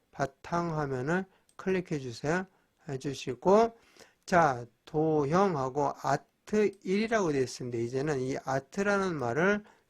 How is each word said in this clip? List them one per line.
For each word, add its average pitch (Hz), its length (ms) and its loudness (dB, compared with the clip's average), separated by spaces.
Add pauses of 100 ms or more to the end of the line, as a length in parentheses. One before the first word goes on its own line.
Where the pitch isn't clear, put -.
(120)
바탕 165 680 -4
화면을 147 480 -2 (300)
클릭해 180 440 -4
주세요. 143 460 -4 (420)
해주시고, 151 920 2 (480)
자, 139 400 4 (200)
도형하고 151 1160 2
아트 196 720 0 (120)
일이라고 208 480 0
되어 135 100 2
있습니다. 120 360 -6
이제는 131 440 -2
이 131 240 -4
아트라는 190 720 -2
말을 160 480 0 (260)